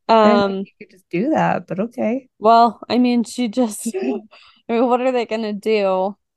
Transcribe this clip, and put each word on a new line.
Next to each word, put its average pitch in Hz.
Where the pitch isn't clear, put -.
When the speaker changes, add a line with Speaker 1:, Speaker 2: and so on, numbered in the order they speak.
Speaker 1:
I 226
didn't 208
Speaker 2:
um, 196
Speaker 1:
think 196
you 214
could -
just -
do 208
that, 175
but 180
okay. 233
Speaker 2:
well, 233
I 226
mean, 240
she 247
just, 220
<laughs> 226
I 381
mean, 233
what 240
are 262
they 247
gonna 214
do? 196